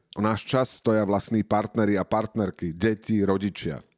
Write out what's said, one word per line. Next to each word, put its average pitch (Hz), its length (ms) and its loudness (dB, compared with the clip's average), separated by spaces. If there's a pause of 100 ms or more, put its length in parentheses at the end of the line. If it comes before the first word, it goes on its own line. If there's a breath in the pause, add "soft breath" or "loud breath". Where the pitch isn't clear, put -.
(140)
O 101 80 -4
náš 110 240 0
čas 131 320 0
stoja 107 240 2
vlastní 101 400 0
partneri 104 560 0
a 92 80 -2
partnerky, 110 640 -2
deti, 104 560 0
rodičia. 95 560 -2 (140)